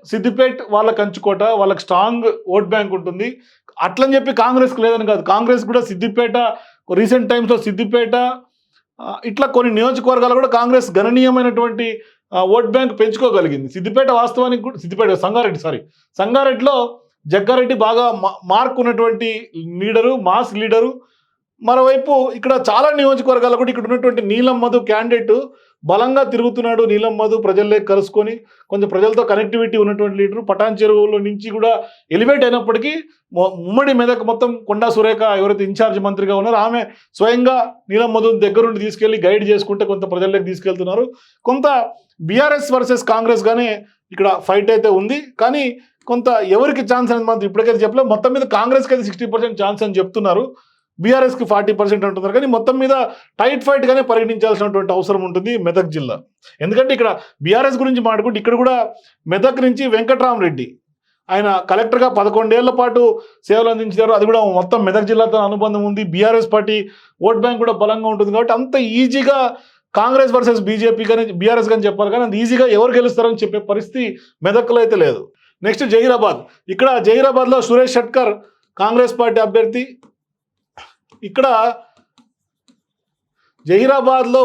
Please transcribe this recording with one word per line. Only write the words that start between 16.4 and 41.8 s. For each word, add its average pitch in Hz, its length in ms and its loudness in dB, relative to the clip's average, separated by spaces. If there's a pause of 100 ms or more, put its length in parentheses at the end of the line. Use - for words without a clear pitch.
జగ్గారెడ్డి 247 420 2 (120)
బాగా 226 180 2 (200)
మా-, 190 120 -4 (160)
మార్క్ 254 300 0
ఉన్నటువంటి 226 480 -2 (500)
లీడరు, 226 320 0 (160)
మాస్ 202 320 0
లీడరు. 226 320 2 (760)
మరోవైపు 262 440 2 (240)
ఇక్కడ 254 160 -2 (160)
చాలా 240 200 4 (100)
నియోజకవర్గాల్లో 247 600 2
కూడా 254 120 0
ఇక్కడ 226 160 -6
ఉన్నటువంటి 247 420 0
నీలం 247 320 2
మధు 240 160 0 (120)
క్యాండిడేట్ 226 440 0 (560)
బలంగా 254 320 2 (100)
తిరుగుతున్నాడు. 233 500 0 (100)
నీలం 220 280 0
మధు 220 240 0
ప్రజల్లోకి 208 460 2
కలుసుకొని 208 440 0 (360)
కొంచెం 202 220 -2
ప్రజలతో 220 300 2 (100)
కనెక్టివిటీ 220 500 -2
ఉన్నటువంటి 202 380 -2
లీడరు. 202 300 -2
పటాన్ 202 300 0
చెరువులో 208 460 2
నుంచి 208 300 -8
కూడా 226 160 2 (440)
ఎలివేట్ 254 300 2
అయినప్పటికీ 233 460 -2 (440)
మొ-, 185 160 0 (180)
ఉమ్మడి 269 300 2
మెదక్ 240 300 -2
మొత్తం 240 200 0 (200)
కొండా 214 260 0
సురేఖ 220 240 0 (200)
ఎవరైతే 196 280 0
ఇన్ఛార్జ్ 202 380 -2
మంత్రిగా 196 340 -2
ఉన్నారో 226 260 0
ఆమె 233 140 -2 (380)
స్వయంగా 247 380 2 (360)
నీలం 226 240 2
మధుని 220 300 2
దగ్గరుండి 214 400 0
తీసుకెళ్లి 214 400 -2
గైడ్ 202 260 4
చేసుకుంటే 202 400 -2
కొంత 190 120 -4 (100)
ప్రజల్లోకి 190 360 -2
తీసుకెళ్తున్నారు. 185 540 -4 (460)
కొంత 269 160 0 (640)